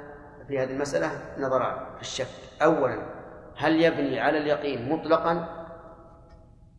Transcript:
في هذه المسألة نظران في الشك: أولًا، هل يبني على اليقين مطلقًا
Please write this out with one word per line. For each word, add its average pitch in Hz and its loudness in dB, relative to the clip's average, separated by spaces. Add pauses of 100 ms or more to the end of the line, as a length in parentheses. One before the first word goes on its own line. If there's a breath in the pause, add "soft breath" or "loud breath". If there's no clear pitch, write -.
(480)
في 139 -2
هذه 131 0
المسألة 151 -2 (280)
نظران 127 0
في - -14
الشك: - -6 (340)
أولًا، 135 4 (500)
هل 160 4
يبني 143 4
على 147 4
اليقين 143 0
مطلقًا 165 2 (1200)